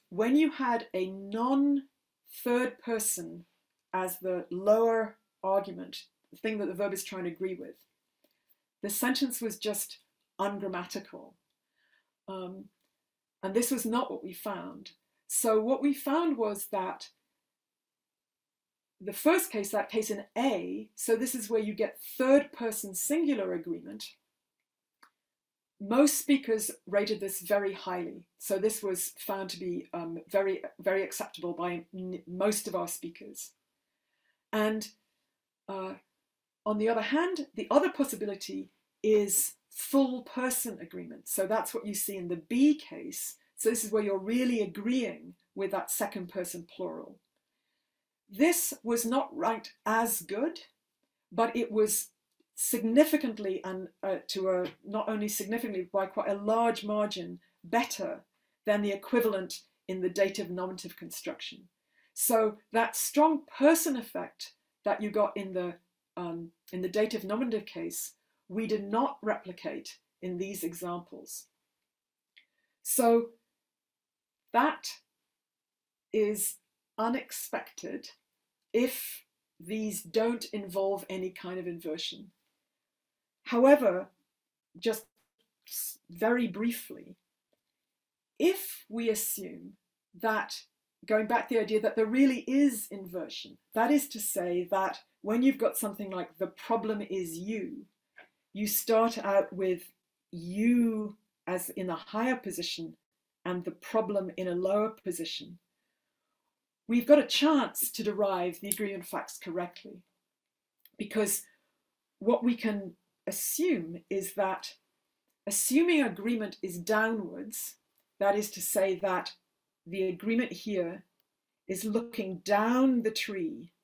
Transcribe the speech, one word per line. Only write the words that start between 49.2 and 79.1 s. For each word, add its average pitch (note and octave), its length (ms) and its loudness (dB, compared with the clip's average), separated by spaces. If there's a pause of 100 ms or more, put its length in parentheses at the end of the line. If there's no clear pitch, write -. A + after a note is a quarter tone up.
ranked A3 380 -2 (100)
as A3+ 380 2
good, A#3 380 -4 (720)
but A3+ 240 2
it A#3+ 160 0
was G#3+ 380 2 (500)
significantly, A3+ 1040 4
and, F#3 240 -6 (140)
uh, F#3+ 140 0 (120)
to F#3+ 200 -2
a, F3+ 180 2 (160)
not G#3+ 280 -4
only G#3 180 -2
significantly, G#3 640 -4
by F#3+ 140 2
quite - 240 -2
a G3 40 2
large A3+ 500 2
margin, G#3 540 -2 (240)
better - 600 -2 (400)
than G#3 160 4
the G3+ 120 0
equivalent G3 680 0 (280)
in F#3 120 -4
the F3+ 80 0
dative F#3+ 420 0
nominative F#3 460 -8
construction. - 720 -12 (460)
So A3 420 2 (160)
that A3 240 2
strong D4+ 460 4 (160)
person D#4 360 6
effect - 580 -8 (340)
that G3+ 160 0
you G#3 80 -2
got G#3 260 2
in F#3+ 160 -6
the, F3 220 -2 (420)
um, E3+ 360 -6 (200)
in F#3 80 -6
the F3+ 80 -2
dative G#3+ 360 0
nominative A3 420 -2
case, - 460 -8 (360)
we G#3+ 180 -4
did G3+ 180 -2
not A3+ 360 0
replicate - 800 -6 (240)
in F3+ 160 -4
these F#3+ 260 -6
examples. F3 840 -8 (1300)
So A#3 500 4 (1200)
that C#4 340 4 (1200)
is G#3 440 2 (420)
unexpected - 1120 -4 (640)
if - 520 -2 (360)